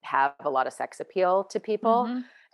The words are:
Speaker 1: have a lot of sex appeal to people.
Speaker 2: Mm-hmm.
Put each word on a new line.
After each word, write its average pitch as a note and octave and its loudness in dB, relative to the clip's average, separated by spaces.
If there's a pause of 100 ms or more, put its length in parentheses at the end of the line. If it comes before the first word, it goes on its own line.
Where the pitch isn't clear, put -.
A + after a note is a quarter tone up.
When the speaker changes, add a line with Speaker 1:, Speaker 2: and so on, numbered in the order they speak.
Speaker 1:
have C#3 0
a D3 -2
lot C3 0
of C3 -6
sex - -10
appeal F#3 2
to G3 -6
people. A3 0
Speaker 2:
Mm-hmm. B3 -4 (320)